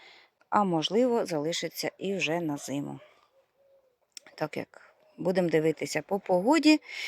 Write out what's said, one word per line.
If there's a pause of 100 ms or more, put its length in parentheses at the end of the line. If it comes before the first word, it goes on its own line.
(500)
а
можливо,
залишиться
і
вже
на
зиму. (1400)
Так
як (360)
будемо
дивитися
по
погоді. (260)